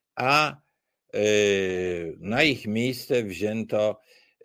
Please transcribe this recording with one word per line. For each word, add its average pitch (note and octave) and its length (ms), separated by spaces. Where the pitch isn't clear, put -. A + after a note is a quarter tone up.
a, C#3+ 360
e, C#3 60
na G#2+ 240
ich C3 240
miejsce B2 560
wzięto, G#2+ 800